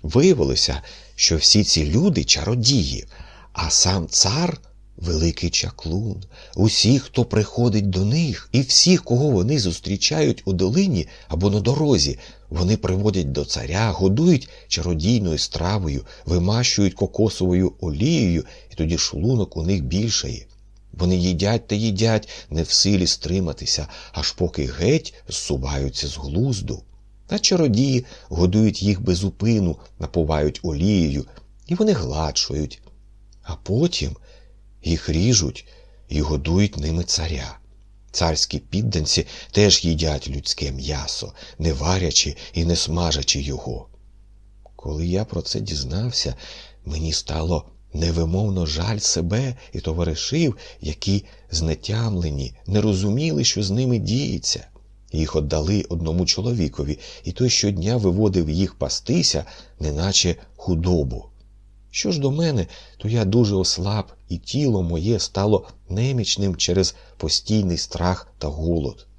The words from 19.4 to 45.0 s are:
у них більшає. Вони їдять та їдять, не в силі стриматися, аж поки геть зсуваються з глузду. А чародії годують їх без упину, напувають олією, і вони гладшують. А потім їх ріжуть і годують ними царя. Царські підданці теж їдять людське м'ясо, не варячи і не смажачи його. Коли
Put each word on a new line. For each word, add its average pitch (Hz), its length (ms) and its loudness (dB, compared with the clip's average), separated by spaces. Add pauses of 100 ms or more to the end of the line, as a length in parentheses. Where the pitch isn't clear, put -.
у 80 60 -4
них 87 220 0
більшає. 73 640 -4 (460)
Вони 90 240 2
їдять 92 500 0
та 107 80 -2
їдять, 110 540 0 (220)
не 80 120 0
в 78 80 -4
силі 95 360 4
стриматися, 80 800 -4 (260)
аж - 200 -4
поки 82 340 -2
геть 85 480 0 (140)
зсуваються 69 800 -4
з 67 80 -10
глузду. 98 680 -2 (460)
А 202 100 -2
чародії 131 680 2 (240)
годують 92 540 2
їх 101 200 0
без 92 220 0
упину, 101 520 0 (220)
напувають 76 640 0
олією, 80 640 2 (400)
і 170 80 -2
вони 214 180 2
гладшують. 73 920 -4 (600)
А - 120 -10
потім 113 600 -2 (680)
їх 80 260 -2
ріжуть 85 580 2 (420)
і 73 120 0
годують 80 560 2
ними 80 280 -2
царя. 78 540 -6 (520)
Царські - 480 -2
підданці 92 680 -2 (240)
теж 101 340 4
їдять 78 440 0
людське 69 440 -6
м'ясо, 69 600 -6 (260)
не 80 140 0
варячи 78 640 0 (160)
і 85 120 0
не 85 120 2
смажачи 80 640 0
його. - 480 -8 (880)
Коли 76 300 -6